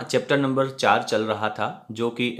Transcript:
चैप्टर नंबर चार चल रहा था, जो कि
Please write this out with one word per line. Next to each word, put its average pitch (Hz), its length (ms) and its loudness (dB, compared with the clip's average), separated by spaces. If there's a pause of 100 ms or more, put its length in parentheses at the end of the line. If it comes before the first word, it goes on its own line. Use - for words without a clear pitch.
चैप्टर 127 360 2
नंबर 135 320 0
चार 117 320 2
चल 110 200 0
रहा 107 280 -2
था, - 420 -6
जो 117 180 -2
कि 120 180 -2 (120)